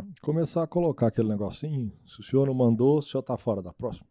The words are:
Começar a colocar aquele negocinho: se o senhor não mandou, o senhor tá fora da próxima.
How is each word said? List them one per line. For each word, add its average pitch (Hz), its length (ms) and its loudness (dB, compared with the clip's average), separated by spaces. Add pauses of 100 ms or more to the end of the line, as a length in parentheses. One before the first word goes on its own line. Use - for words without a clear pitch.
(220)
Começar 165 400 -2
a 160 60 -4
colocar 156 400 0
aquele 110 200 2
negocinho: 107 600 -4 (160)
se - 140 -20
o - 20 -18
senhor 135 240 2
não 131 80 -2
mandou, 127 440 4
o 143 40 0
senhor 135 200 -6
tá 120 140 -4
fora 101 240 -2
da 87 120 -12
próxima. - 380 -10